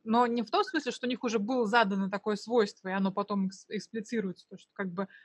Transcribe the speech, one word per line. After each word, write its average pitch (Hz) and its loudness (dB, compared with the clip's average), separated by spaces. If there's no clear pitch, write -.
но 233 4
не 233 0
в - -14
том 403 4
смысле, 294 -4
что - -4
у - 0
них 254 -4
уже 226 2
было 240 0
задано 196 2
такое 202 -2
свойство, 214 0
и - -2
оно 190 0
потом 202 -2
экс-, - -14
эксплицируется, 202 -6
то, 190 -18
что - -20
как 196 -6
бы, 190 -6